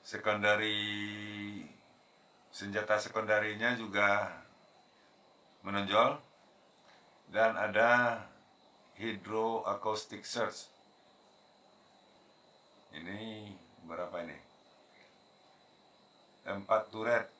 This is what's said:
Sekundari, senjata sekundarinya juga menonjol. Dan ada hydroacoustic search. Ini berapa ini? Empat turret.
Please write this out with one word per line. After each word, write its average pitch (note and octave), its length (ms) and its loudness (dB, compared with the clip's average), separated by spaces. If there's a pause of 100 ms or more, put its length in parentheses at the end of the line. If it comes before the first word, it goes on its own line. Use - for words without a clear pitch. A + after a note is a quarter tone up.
Sekundari, G#2 1600 0 (880)
senjata G#2 400 0
sekundarinya G#2+ 800 0
juga G2+ 640 2 (1300)
menonjol. G2+ 480 2 (1120)
Dan A2+ 320 4
ada A2+ 640 4 (720)
hydroacoustic G#2+ 1300 -4
search. - 560 -6 (2000)
Ini G#2 640 -10 (320)
berapa E2+ 400 -8
ini? D2+ 100 -12 (2250)
Empat G#2+ 400 0
turret. A2 400 0 (120)